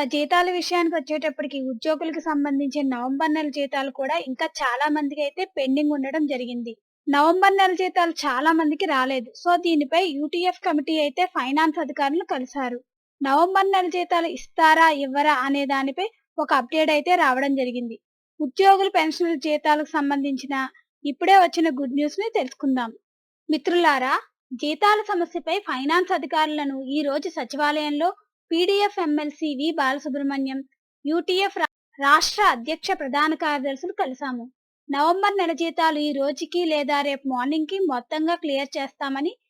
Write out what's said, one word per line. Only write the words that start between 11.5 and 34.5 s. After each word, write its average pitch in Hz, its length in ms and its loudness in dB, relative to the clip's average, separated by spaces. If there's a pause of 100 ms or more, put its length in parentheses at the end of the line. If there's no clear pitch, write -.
అధికారులను 294 480 -2
కలిశారు. 254 520 -6 (420)
నవంబర్ 349 500 2
నెల 370 180 2
జీతాలు 339 400 -2
ఇస్తారా, 320 580 4 (100)
ఇవ్వరా 277 420 2
అనే 277 280 0
దానిపై 277 400 -2 (320)
ఒక 311 160 -2
అప్‌డేట్ 311 360 2
అయితే 302 260 2
రావడం 277 400 2
జరిగింది. 240 400 -4 (440)
ఉద్యోగులు, 381 500 4
పెన్షనర్ల 330 480 0
జీతాలకు 302 520 0
సంబంధించిన 285 640 -2 (500)
ఇప్పుడే 349 340 4
వచ్చిన 339 320 4
గుడ్ 269 260 -4
న్యూస్ 294 240 -2
ని 440 120 -4
తెలుసుకుందాం. 254 580 -2 (580)
మిత్రులారా, 302 680 2 (380)
జీతాల 311 540 2
సమస్యపై 339 540 -4
ఫైనాన్స్ 320 520 0
అధికారులను 302 640 -2 (120)
ఈ 294 140 -2
రోజు 285 280 -2
సచివాలయంలో 294 800 -2 (400)
పీడీఎఫ్ 392 500 2
ఎంఎల్సీ 302 540 -2
వి 285 200 -2
బాలసుబ్రహ్మణ్యం, 277 840 -2 (460)
యూటీఎఫ్ 359 540 0
రా-, 320 140 -2 (260)
రాష్ట్ర 302 500 4
అధ్యక్ష 294 500 -2
ప్రధాన 294 360 0
కార్యదర్శులు 294 600 -4
కలిశాము. 262 480 -6 (440)